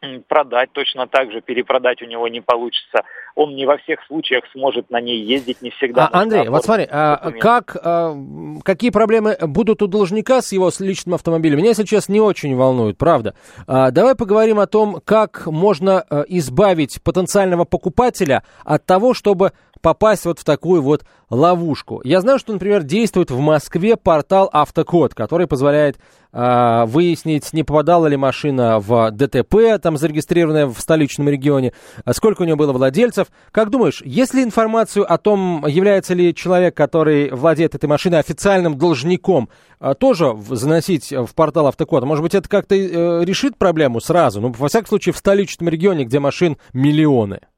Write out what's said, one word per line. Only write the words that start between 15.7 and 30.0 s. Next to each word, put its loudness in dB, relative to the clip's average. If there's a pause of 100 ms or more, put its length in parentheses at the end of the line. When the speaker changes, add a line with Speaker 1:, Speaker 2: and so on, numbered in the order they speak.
Speaker 2:
э, -2
избавить 0
потенциального 0
покупателя -2 (220)
от -2
того, 2
чтобы 0 (300)
попасть 2
вот -4
в -20
такую 0
вот 0 (300)
ловушку. 0
Я 2
знаю, 2
что, -8
например, -2
действует -2
в -4
Москве 0
портал 2
«Автокод», 0
который -2
позволяет, 0 (380)
а, 2
выяснить, -2
не -2
попадала 2
ли 2
машина 0
в 2
Д -2
Т 0
П, 2
там, -2
зарегистрированная 0